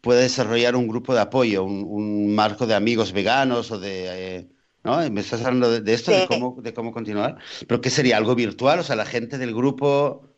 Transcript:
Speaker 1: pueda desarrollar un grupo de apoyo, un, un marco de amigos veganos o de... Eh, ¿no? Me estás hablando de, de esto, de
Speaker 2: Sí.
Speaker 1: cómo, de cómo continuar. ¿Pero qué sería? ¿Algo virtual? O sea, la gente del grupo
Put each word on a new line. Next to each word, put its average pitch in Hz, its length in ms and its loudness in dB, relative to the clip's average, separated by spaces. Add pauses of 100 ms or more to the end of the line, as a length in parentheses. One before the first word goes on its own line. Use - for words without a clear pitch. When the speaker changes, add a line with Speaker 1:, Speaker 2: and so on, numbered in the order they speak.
Speaker 1:
pueda 123 200 4
desarrollar 120 540 2
un 123 120 2
grupo 117 260 -2
de 117 80 4
apoyo, 104 420 2
un, 98 220 -4
un 104 480 0
marco 107 340 2
de 110 80 2
amigos 110 360 2
veganos 120 600 0
o 107 80 -6
de... 92 580 -8
Eh, 90 100 -14 (360)
¿no? 127 140 0 (120)
Me 104 120 -2
estás 117 220 -6
hablando 127 280 2
de, 117 100 0
de 107 120 2
esto, 120 180 0
de 190 100 6
Speaker 2:
Sí. 185 60 2
Speaker 1:
cómo, 127 340 -2
de 110 120 -10
cómo 117 200 -8
continuar. 110 440 -4 (300)
¿Pero 117 140 0
qué 127 80 0
sería? 127 280 4
¿Algo 110 180 2
virtual? 123 440 0
O 170 40 -4
sea, 143 120 -2
la 107 100 -2
gente 120 320 -6
del 123 160 -6
grupo 139 760 0 (100)